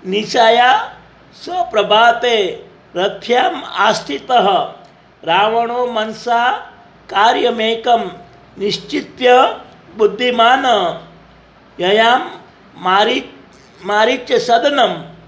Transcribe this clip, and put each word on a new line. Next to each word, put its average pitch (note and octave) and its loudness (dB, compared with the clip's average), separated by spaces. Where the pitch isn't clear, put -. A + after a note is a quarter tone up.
નિશાયા A#3 2
સ્વપ્રભાતે A3+ 0
રથ્યામ A3+ -2
આસ્થિતઃ G#3+ -4
રાવણો A3+ -2
મનસા A#3 -4
કાર્યમેકમ A3+ 0
નિશ્ચિત્ય B3 0
બુદ્ધિમાન A#3 2
યયામ A3 2
મારી-, G#3 0
મારીચ A3 -2
સદનમ. A#3+ 0